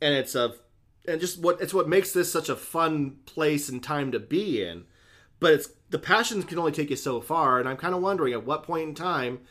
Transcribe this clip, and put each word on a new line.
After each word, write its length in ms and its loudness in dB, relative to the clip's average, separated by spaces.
and 140 2
it's 220 -2
a, 180 0
and 140 -2
just 200 -6
what, 200 2
it's 140 -4
what 140 2
makes 240 4
this 200 2
such 160 -2
a 80 0
fun 600 0
place 420 0
and 140 -8
time 300 -2
to 80 -2
be 420 -2
in. 220 -8
But 140 8
it's, 140 0
the 80 -2
passions 460 2
can 160 -6
only 120 2
take 180 -2
you 60 -2
so 240 -4
far, 380 4
and 100 0
I'm 80 -4
kinda 220 -2
wondering 340 0
at 140 -4
what 160 -2
point 260 -4
in 60 -10
time 460 -2